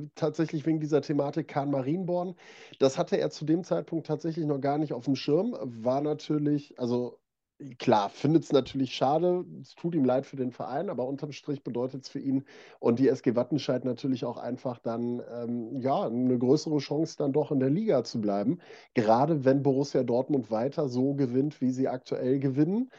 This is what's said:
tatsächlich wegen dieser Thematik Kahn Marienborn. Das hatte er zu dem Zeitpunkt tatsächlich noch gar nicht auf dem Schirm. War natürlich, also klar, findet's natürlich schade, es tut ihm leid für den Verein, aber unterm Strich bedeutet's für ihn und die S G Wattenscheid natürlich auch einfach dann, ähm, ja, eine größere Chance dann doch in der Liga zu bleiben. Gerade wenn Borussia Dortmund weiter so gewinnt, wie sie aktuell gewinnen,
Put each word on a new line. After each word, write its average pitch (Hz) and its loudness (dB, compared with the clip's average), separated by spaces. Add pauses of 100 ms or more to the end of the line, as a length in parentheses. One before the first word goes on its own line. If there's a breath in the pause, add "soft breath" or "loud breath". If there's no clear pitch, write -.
(140)
tatsächlich 156 -2
wegen 160 2
dieser 151 2
Thematik 143 -2
Kahn 139 -2
Marienborn. 175 -2 (440 loud breath)
Das 135 4
hatte - 2
er 151 4
zu - -8
dem 165 2
Zeitpunkt 165 -4
tatsächlich 156 -4
noch 139 0
gar 139 2
nicht 151 -2
auf 123 -8
dem 135 2
Schirm. 185 2
War 120 0
natürlich, 147 -2
also 123 -2 (600)
klar, 107 4
findet's 151 2
natürlich 135 2
schade, 165 2 (160)
es - -20
tut 170 -4
ihm 135 4
leid 127 2
für - -14
den 127 -4
Verein, 139 -6
aber 127 -4
unterm 143 -8
Strich 139 -8
bedeutet's 127 -6
für 143 -10
ihn 135 0 (340 loud breath)
und 120 2
die 135 6
S 127 4
G 117 2
Wattenscheid 127 0
natürlich 127 -2
auch 120 -6
einfach 120 -6
dann, 120 -4
ähm, 120 -6
ja, 143 0
eine 127 0
größere 151 2
Chance 151 -2
dann 143 0
doch 151 2
in 135 2
der 131 2
Liga 165 2
zu - -6
bleiben. 104 0 (340 loud breath)
Gerade 127 4
wenn 135 4
Borussia 139 2
Dortmund 127 0
weiter 131 -2
so 127 0
gewinnt, 139 0
wie 127 2
sie 127 0
aktuell 131 -2
gewinnen, 156 0 (100)